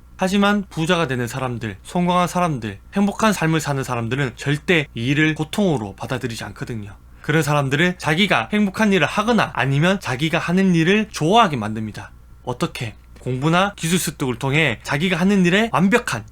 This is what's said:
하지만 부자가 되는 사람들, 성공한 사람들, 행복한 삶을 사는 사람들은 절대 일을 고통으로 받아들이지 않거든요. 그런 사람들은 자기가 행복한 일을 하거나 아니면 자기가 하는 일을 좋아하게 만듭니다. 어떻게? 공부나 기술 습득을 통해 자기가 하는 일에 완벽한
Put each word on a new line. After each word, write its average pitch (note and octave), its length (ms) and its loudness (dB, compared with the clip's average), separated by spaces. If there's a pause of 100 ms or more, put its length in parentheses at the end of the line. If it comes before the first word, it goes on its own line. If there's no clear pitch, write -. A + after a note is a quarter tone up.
(160)
하지만 G3+ 540 0
부자가 E3 380 0
되는 B2 180 -2
사람들, A#2 560 -6
성공한 F3 460 0
사람들, C3+ 500 -2 (160)
행복한 G3+ 380 2
삶을 D#3+ 260 0
사는 C#3+ 240 -2
사람들은 B2 540 -2
절대 D3+ 580 0
일을 C#3+ 400 2
고통으로 D3+ 640 -2
받아들이지 A2+ 480 -6
않거든요. G#2+ 520 -10 (240)
그런 D3+ 220 2
사람들은 D3 560 2
자기가 D#3 540 2
행복한 G#3 400 2
일을 D#3 160 4
하거나 G#3 460 2
아니면 C#3+ 440 2
자기가 D3+ 400 -2
하는 F3+ 380 2
일을 G3 320 2
좋아하게 F3+ 480 2
만듭니다. G#2+ 560 -8 (320)
어떻게? B2 500 -6 (240)
공부나 D#3+ 560 0
기술 E3+ 240 -2
습득을 C3 380 -4
통해 C3+ 480 0
자기가 E3+ 320 -2
하는 F#3+ 280 4
일에 G3+ 280 2
완벽한 F3 600 0